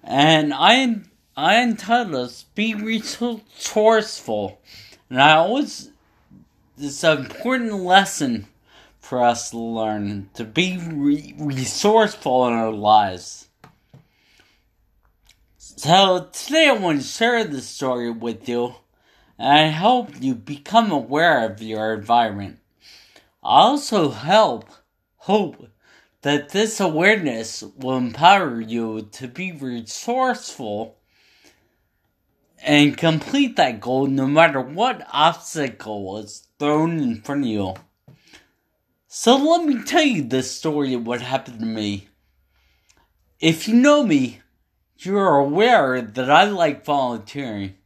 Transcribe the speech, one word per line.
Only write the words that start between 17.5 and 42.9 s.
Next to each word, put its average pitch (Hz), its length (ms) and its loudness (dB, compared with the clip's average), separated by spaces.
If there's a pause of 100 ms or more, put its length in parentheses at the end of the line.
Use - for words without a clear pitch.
story 123 440 -4
with 113 360 -8
you, 120 280 -4 (640)
and 127 120 0
I 156 200 6
hope 208 500 0
you 131 140 -2
become 190 560 0
aware 135 580 0
of 107 140 -12
your 110 320 -4
environment. 104 640 -2 (840)
I 131 200 6
also 220 480 2
help, 131 600 0 (460)
hope 180 540 -4 (540)
that - 260 -2
this 214 320 -2
awareness 160 840 -2 (140)
will 131 180 -4
empower 131 640 2
you 110 440 -6 (100)
to 131 160 -14
be 180 240 -10
resourceful 135 1400 -6 (1600)
and 147 360 2
complete 165 580 0
that 127 240 0
goal 131 280 -2
no 135 200 -2
matter 147 320 4
what 175 540 -4
obstacle 117 1040 -4
is 101 320 -16 (100)
thrown 156 400 0
in 117 220 -2
front 143 220 -4
of 127 40 -2
you. 98 280 -4 (1300)
So - 300 2
let 330 280 2
me 254 180 -2
tell 320 200 2
you 240 180 0
the 127 220 -2
story 147 500 -4
of 120 140 -6
what 120 140 -4
happened 127 400 -6
to 113 40 -6
me. 104 440 -6 (1300)